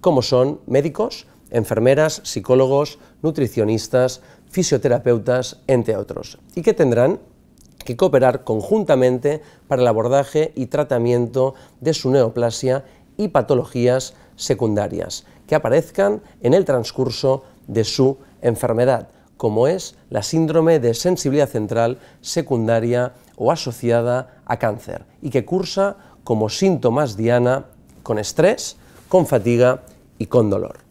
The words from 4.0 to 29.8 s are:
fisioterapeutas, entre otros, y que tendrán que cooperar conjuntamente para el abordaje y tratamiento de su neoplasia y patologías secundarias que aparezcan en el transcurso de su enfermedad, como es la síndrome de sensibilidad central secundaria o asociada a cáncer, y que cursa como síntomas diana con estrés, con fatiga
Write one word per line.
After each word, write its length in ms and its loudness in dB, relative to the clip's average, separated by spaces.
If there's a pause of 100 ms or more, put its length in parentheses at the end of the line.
fisioterapeutas, 1160 -2
entre 300 0
otros, 420 -10 (160)
y 80 -8
que 100 2
tendrán 480 2 (640)
que 120 -8
cooperar 480 2
conjuntamente 1000 0 (240)
para 160 0
el 60 4
abordaje 680 0
y 120 -6
tratamiento 880 0 (260)
de 140 -2
su 160 -2
neoplasia 760 0 (320)
y 120 -2
patologías 840 0 (220)
secundarias 920 -4 (220)
que 80 0
aparezcan 680 0 (200)
en 120 4
el 100 4
transcurso 800 -2 (240)
de 160 -2
su 360 0 (220)
enfermedad, 680 0 (280)
como 300 0
es 300 -4 (140)
la 120 -4
síndrome 560 2
de 160 0
sensibilidad 540 0
central 500 -2 (220)
secundaria 960 -2 (200)
o 160 0
asociada 960 -2
a 120 -4
cáncer, 480 -6 (160)
y 80 -8
que 140 0
cursa 520 -2 (260)
como 280 0
síntomas 680 0
diana 500 0 (380)
con 140 -2
estrés, 580 -2 (320)
con 180 4
fatiga 580 2 (340)